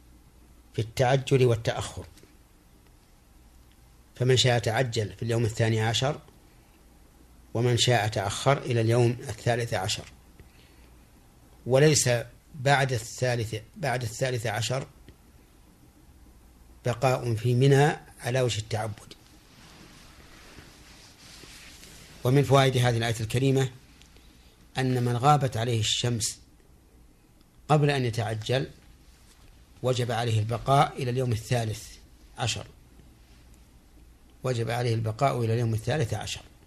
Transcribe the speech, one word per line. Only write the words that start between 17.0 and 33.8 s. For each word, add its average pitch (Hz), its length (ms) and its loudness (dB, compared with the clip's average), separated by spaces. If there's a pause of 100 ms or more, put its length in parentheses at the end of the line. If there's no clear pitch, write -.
في 123 200 -2
منى 139 420 4 (220)
على 127 220 -2
وجه 110 180 0
التعبد. 107 540 -8 (3000)
ومن 135 200 4
فوائد 131 340 4
هذه 123 200 2
الآية 117 220 -2
الكريمة 131 500 2 (1080)
أن 127 260 0
من 120 140 -2
غابت 139 400 2
عليه 117 220 0
الشمس 113 600 -2 (1300)
قبل 147 200 4
أن 135 160 0
يتعجل 110 640 -2 (1120)
وجب 123 280 -2
عليه 113 280 0
البقاء 127 640 2
إلى 123 80 -2
اليوم 127 200 -2
الثالث 110 560 -4 (500)
عشر، 107 300 -6 (1800)